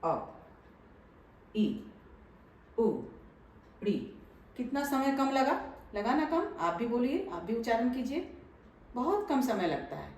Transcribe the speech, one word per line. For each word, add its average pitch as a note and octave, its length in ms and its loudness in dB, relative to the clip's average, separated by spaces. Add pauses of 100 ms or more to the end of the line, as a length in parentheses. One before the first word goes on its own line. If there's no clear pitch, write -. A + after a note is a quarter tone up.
अ, - 300 -2 (1200)
ई, - 280 2 (920)
उ, A3+ 240 2 (800)
री। - 380 -2 (360)
कितना C#4 280 -2
समय C#4 280 2
कम C4+ 180 2
लगा, C4 420 2 (220)
लगा G#3+ 200 0
ना D4+ 100 4
कम? D#4+ 340 0
आप E3+ 160 0
भी A#3 120 -2
बोलिए, B3+ 460 2
आप - 100 -6
भी A3 140 -2
उच्चारण A#3 380 2
कीजिए, C4+ 440 -4 (560)
बहुत F4+ 340 2
कम C#4 120 4
समय G#3+ 260 2
लगता D3+ 300 -2
है। D3 220 -10